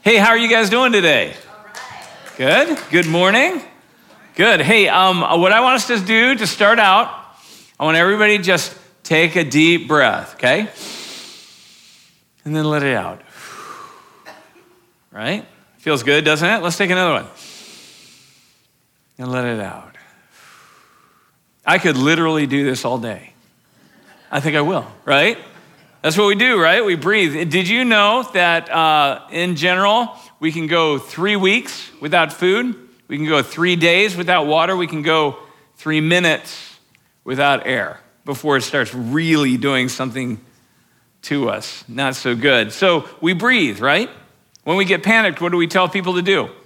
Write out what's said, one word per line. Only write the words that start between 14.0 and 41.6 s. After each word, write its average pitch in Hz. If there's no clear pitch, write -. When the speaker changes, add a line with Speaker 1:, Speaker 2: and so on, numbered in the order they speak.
Speaker 1:
Right? 139
Feels 143
good, 147
doesn't 156
it? 220
Let's 170
take 190
another 185
one. 120
And 127
let 127
it 117
out. -
I 180
could 170
literally 156
do 139
this 127
all 123
day. 113
I 143
think 151
I 147
will, 151
right? 151
That's 160
what 208
we 202
do, 233
right? 175
We 196
breathe. 165
Did 180
you 240
know 226
that, 170
uh, 156
in 175
general, 196
we 160
can 160
go 156
three 196
weeks 196
without 151
food? 214
We 143
can 151
go 151
three 175
days 175
without 175
water. 165
We 180
can 156
go 156
three 156
minutes 165
without 139
air 117
before 143
it 117
starts 123
really 135
doing 127
something 123
to 139
us. -